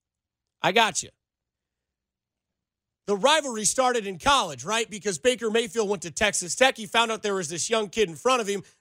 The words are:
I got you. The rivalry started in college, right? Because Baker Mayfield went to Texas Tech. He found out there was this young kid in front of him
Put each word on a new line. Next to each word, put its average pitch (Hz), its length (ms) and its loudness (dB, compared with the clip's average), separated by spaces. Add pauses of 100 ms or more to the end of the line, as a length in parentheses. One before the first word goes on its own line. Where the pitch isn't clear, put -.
(600)
I 165 100 0
got 214 300 2
you. - 80 -10 (2000)
The 202 80 0
rivalry 254 500 0
started 247 400 0
in 190 140 -10
college, 180 440 2
right? 220 240 -2
Because 196 300 -6
Baker 240 320 0
Mayfield 226 400 0
went 202 140 -4
to 170 80 -10
Texas 185 420 -2
Tech. 262 240 4
He 214 80 -10
found 226 260 2
out 220 120 -6
there 208 100 0
was 180 160 -4
this 175 220 -4
young 220 180 0
kid 214 180 0
in 165 80 -8
front 247 240 2
of 208 80 -4
him 202 140 -4 (200)